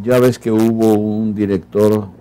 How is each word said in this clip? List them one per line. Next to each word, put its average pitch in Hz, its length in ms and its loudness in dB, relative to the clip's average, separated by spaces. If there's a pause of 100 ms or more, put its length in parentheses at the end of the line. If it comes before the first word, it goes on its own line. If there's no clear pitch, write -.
ya 123 160 2
ves 123 200 2
que 113 120 -4
hubo 113 420 2
un 107 420 -2
director 104 720 -2 (140)